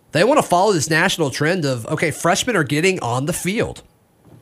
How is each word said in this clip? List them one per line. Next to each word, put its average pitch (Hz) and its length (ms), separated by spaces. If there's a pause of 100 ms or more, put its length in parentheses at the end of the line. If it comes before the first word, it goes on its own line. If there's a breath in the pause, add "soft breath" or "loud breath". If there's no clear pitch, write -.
(120)
they 160 120
wanna 269 180
follow 190 300
this 156 180
national 160 400
trend 160 340
of, 123 220
okay, 156 240
freshmen 196 460
are 160 80
getting 156 360
on 123 260
the 170 60
field. 180 500 (600)